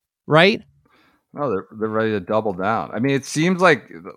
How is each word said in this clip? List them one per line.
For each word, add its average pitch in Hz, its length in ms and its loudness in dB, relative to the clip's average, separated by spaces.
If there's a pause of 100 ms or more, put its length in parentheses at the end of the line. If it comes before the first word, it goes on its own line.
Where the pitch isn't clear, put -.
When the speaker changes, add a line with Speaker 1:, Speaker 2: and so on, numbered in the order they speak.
(260)
Speaker 1:
right? 180 380 4 (680)
Speaker 2:
No, 143 160 -6
they're, 98 180 -4 (120)
they're 110 100 -2
ready 110 220 0
to 107 80 -2
double 107 360 -2
down. 92 380 -4
I 101 60 -6
mean, 139 160 0
it 131 100 -2
seems 175 360 -2
like, 165 280 4 (280)